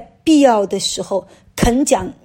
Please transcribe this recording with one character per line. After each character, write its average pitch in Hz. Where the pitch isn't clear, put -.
必 311
要 226
的 190
时 -
候 185
肯 240
讲 185